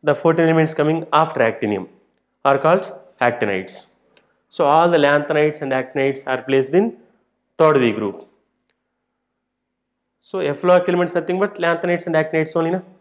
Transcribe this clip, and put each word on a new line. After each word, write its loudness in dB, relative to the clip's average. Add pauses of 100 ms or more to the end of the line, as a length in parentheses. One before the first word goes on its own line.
The 2
fourteen 2
elements 2
coming -2
after 0
actinium -2 (560)
are 2
called 0 (300)
actinides. -4 (640)
So -2
all 4
the 2
lanthanides 0
and -6
actinides -4
are -4
placed 0
in 2 (600)
third 4
V 2
group. -8 (1900)
So -10
F-block 2
elements -2
nothing -4
but -2
lanthanides -2
and -4
actinides -2
only, 0
na? -4 (200)